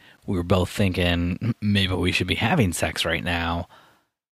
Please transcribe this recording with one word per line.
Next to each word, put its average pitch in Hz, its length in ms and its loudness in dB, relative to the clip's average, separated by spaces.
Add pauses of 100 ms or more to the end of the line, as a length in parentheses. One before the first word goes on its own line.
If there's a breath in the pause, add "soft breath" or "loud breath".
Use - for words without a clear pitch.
(260 soft breath)
we 107 100 -2
were 87 80 -2
both 90 260 2
thinking, 87 720 0
"M-, 110 200 0
maybe 101 320 2
we 90 180 0
should 90 160 -2
be 90 80 0
having 110 380 2
sex - 320 -4
right 85 180 -2
now." 85 440 -2 (720 soft breath)